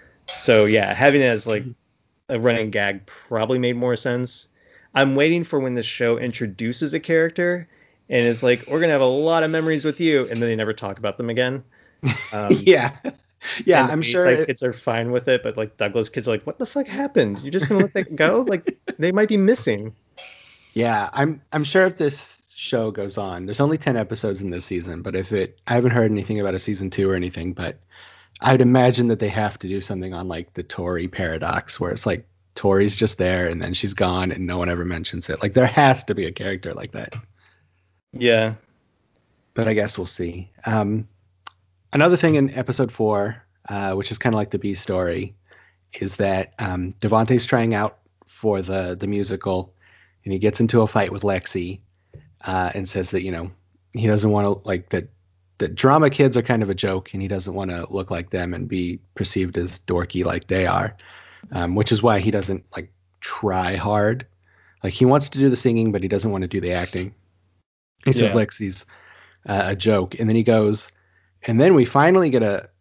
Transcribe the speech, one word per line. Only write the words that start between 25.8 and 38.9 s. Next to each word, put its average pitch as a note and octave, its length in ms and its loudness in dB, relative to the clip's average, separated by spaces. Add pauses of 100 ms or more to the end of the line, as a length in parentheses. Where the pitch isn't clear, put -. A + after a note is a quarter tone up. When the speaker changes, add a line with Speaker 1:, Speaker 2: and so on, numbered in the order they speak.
Speaker 2:
heard A2+ 180 4
anything G#2 300 -2
about G2 160 -2
a F#2 40 -6
season F#2+ 300 -6
two G2 200 0
or F#2+ 60 0
anything, F2+ 380 -6
but F2 260 -8 (640)
I'd C3 200 4
imagine B2 480 4
that A2 100 0
they G#2 100 -2
have G#2 300 -4
to G2 80 -10
do G2 140 -6
something F#2 320 -8
on, F2+ 140 -8
like, F2 260 -10
the F2+ 100 -10
Tori F2+ 440 -6
paradox, E2+ 720 -6
where F2 120 -2
it's - 140 -8
like, F#2+ 220 -2 (280)
Tori's G2+ 400 4
just A2 220 0
there F2+ 300 0
and E2+ 140 -4
then F2+ 120 -4
she's F#2+ 200 -4
gone F#2 380 0
and F#2 160 -6
no F2+ 100 -4
one F2 120 -2
ever F2 160 -4
mentions F2 440 -8
it. - 120 -6
Like, G2+ 120 -2
there B2+ 140 6
has C3 380 4
to - 100 -2
be F#2+ 100 -2
a E2+ 60 -4
character F#2+ 420 -8
like - 200 -12
that. - 220 -12 (960)
Speaker 1:
Yeah. A2+ 440 2 (1000)